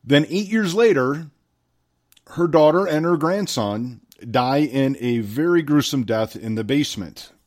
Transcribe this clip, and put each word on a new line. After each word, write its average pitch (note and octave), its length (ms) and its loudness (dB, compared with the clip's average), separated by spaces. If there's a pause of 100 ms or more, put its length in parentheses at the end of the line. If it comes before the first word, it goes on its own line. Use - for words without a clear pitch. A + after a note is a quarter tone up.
Then C#3+ 240 4
eight F#3+ 200 -4
years G#3 260 0
later, D#3 560 2 (1000)
her E3+ 180 0
daughter D#3 400 4
and D#3 180 0
her F3 100 2
grandson B2+ 840 -4 (280)
die B2 280 0
in C3+ 420 0
a A#2+ 200 -2
very D#3 420 0
gruesome C#3+ 420 0
death A2 320 -2
in A2+ 200 -6
the A2 100 -4
basement. B2 680 -4 (160)